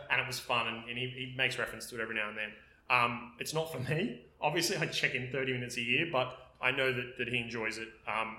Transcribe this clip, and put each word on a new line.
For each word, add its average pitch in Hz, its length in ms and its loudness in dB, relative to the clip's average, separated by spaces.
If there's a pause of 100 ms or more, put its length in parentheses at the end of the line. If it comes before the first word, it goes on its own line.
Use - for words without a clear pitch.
(100)
And 127 80 4
it 127 80 2
was 127 140 -4
fun. 117 260 2
And, 113 220 -6
and 120 80 -6
he, 127 120 -2
he 127 280 -8
makes 127 220 2
reference 113 320 -2
to 123 60 -8
it 113 40 -2
every 113 140 -2
now 107 160 0
and 107 80 -8
then. 107 140 -4 (360)
Um, 120 500 4
it's - 140 -6
not 160 180 0
for 135 100 -4
me. 165 420 0 (180)
Obviously, 170 380 2
I 160 80 2
check - 280 2
in 127 160 -2
thirty 131 220 0
minutes 123 240 -4
a 123 60 -2
year, 135 280 2
but 127 260 2 (240)
I 127 100 2
know 131 220 4
that, 123 260 -4
that 120 100 -2
he 120 100 0
enjoys 113 400 -2
it, 110 100 -6 (200)
um, 110 300 0